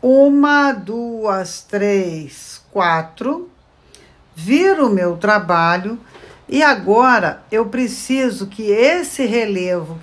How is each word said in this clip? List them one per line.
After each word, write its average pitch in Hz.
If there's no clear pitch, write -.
Uma, 285
duas, 214
três, 190
quatro. 190
Viro 294
o -
meu 180
trabalho. 180
E 294
agora 226
eu 214
preciso 254
que 220
esse 269
relevo 180